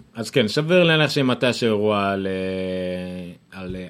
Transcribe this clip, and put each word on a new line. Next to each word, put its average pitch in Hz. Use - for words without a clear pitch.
אז 110
כן, 117
סביר 156
להניח 156
שמתי 127
שיראו 107
על, 98
אה, 92
על, 92
אה, 90